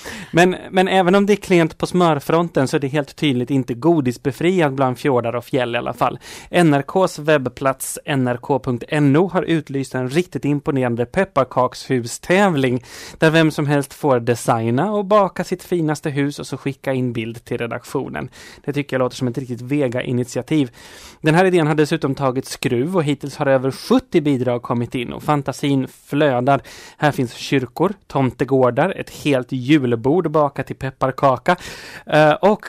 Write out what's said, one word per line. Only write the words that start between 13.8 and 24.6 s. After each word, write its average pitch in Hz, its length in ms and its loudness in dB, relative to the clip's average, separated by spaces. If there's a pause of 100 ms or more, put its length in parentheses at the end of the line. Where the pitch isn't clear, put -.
får 127 260 0
designa 120 720 0
och 208 120 -2
baka 190 400 2
sitt - 180 -6
finaste 156 480 -2
hus 143 280 -2
och 139 80 -10
så 139 100 -8
skicka 135 360 -6
in 127 200 -2
bild 113 320 -8
till 120 140 -6
redaktionen. 120 560 -6 (500)
Det 147 80 -4
tycker 139 240 -4
jag - 20 0
låter 127 180 -2
som 127 120 -2
ett 120 100 -6
riktigt 123 220 -8
Vega-initiativ. 127 1120 -2 (500)
Den 156 140 2
här 185 100 6
idén 180 220 4
har 156 80 0
dessutom 151 400 0
tagit 131 320 -2
skruv 131 500 -2
och 160 80 2
hittills 143 320 -4
har 143 100 -4
över 135 240 2
sjuttio 220 500 0
bidrag 123 420 0